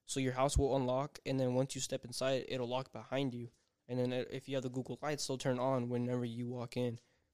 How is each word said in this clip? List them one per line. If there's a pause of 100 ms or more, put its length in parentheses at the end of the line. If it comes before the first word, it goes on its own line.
So
your
house
will
unlock,
and
then
once
you
step
inside,
it'll
lock
behind
you. (400)
And
then
i-,
if
you
have
the
Google
lights,
they'll
turn
on
whenever
you
walk
in. (360)